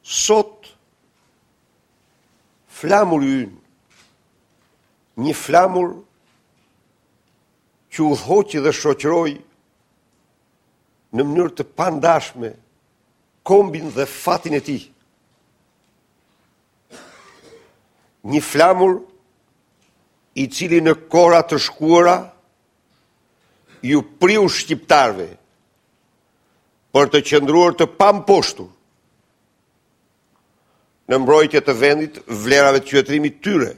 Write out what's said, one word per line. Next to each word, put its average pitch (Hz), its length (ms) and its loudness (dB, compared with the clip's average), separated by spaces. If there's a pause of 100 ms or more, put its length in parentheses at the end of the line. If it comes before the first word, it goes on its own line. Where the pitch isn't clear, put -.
Sot, - 680 -4 (2000)
flamuri 165 720 0
ynë, 98 180 -14 (1600)
një 143 180 -4
flamur 180 580 0 (2000)
që 156 140 -2
udhëhoqi 151 560 -2
dhe 143 160 0
shoqëroi 151 560 -2 (1800)
në 135 140 -2
mënyrë 165 300 -4
të 139 180 -8
pandashme 156 800 -4 (880)
kombin 165 480 0
dhe 135 160 -6
fatin 170 480 -6
e 139 80 -4
tij. 139 240 -10 (3500)
Një 139 200 -2
flamur 180 560 2 (1300)
i 131 120 -4
cili 170 340 -2
në 156 140 2 (160)
kohra 170 320 6
të 151 160 -4
shkuara 170 560 2 (1700)
ju 139 180 0 (180)
priu 196 280 2
shqiptarve 123 800 0 (1700)
për 139 160 2
të 143 160 2
qëndruar 160 480 2
të 165 120 0 (100)
pamposhtur 196 720 0 (2500)
në 131 100 0
mbrojtje 151 400 4
të 139 160 -2
vendit, 147 480 -2
vlerave 135 560 2
të 135 80 -8
qytetërimit 139 560 -2
tyre. 165 340 -2